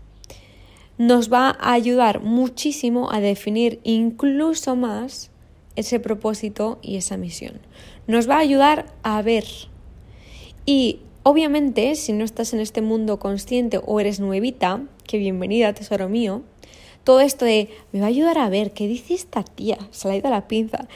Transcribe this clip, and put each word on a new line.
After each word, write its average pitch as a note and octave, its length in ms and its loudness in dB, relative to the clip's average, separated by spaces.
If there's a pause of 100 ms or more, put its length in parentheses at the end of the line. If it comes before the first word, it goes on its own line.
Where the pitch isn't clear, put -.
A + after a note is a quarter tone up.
(1000)
nos A#3+ 340 4
va B3+ 260 4
a - 140 0
ayudar A#3+ 480 2
muchísimo B3 880 -2
a G#3+ 100 -2
definir G#3+ 600 0
incluso C4+ 920 0
más A#3+ 540 -6 (440)
ese A3+ 240 -2
propósito G#3+ 840 -4
y - 140 -8
esa F#3+ 200 -6
misión. F3 440 -10 (460)
Nos A3+ 220 2
va C#4 80 4
a D#4 40 4
ayudar C#4+ 460 4 (160)
a G#3+ 200 -2
ver. A3 220 0 (1200)
Y C4+ 340 2 (220)
obviamente, C#4+ 720 2
si D4 180 -4
no G#3+ 120 -2
estás A3+ 280 -6
en A3 80 0
este G#3+ 200 -4
mundo A3 380 -2
consciente G#3 680 -2
o G#3+ 160 0
eres G3+ 200 -2
nuevita, G3+ 640 -2 (240)
que G#3+ 120 -2
bienvenida, G3 540 0
tesoro G3+ 360 -4
mío, A3 340 -2 (600)
todo C4 160 8
esto C#4 240 2
de, G#3+ 260 2 (220)
"Me G3 80 -2
va G#3 60 0
a A3 40 2
ayudar D#4+ 280 2
a B3 100 0
ver, G3+ 240 0
¿qué G#3 140 -4
dice B3 280 -4
esta - 280 -6
tía? - 360 -6 (120)
Se - 180 -8
le G3 60 0
ha - 40 0
ido C4+ 120 -2
la G3+ 160 -2
pinza". A3 500 -4